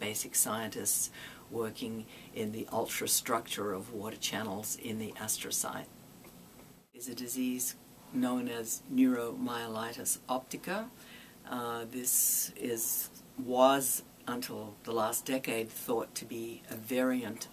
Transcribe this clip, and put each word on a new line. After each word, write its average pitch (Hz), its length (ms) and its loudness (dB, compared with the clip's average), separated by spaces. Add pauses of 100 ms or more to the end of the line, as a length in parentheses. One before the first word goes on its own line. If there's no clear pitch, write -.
basic 107 340 -2
scientists 110 760 2 (420)
working 127 540 -2 (280)
in 107 160 -2
the 110 220 -6
ultrastructure 110 1040 0
of 110 160 -8
water 107 240 -6
channels 110 640 -2
in 110 160 -4
the 107 140 -4
astrocyte. - 760 -2 (1080)
Is 123 160 -10
a 120 60 -6
disease 127 600 0 (360)
known 127 340 2
as 117 360 -2 (100)
neuromyelitis 120 1300 2 (100)
optica. 170 580 -2 (640)
Uh, 117 420 -4
this - 680 2
is, - 520 0 (340)
was 127 600 6 (240)
until 113 560 -4
the 117 100 -4
last 113 320 2
decade 113 460 0
thought - 460 -2
to - 100 -4
be 117 420 -6
a - 60 -8
variant 123 800 0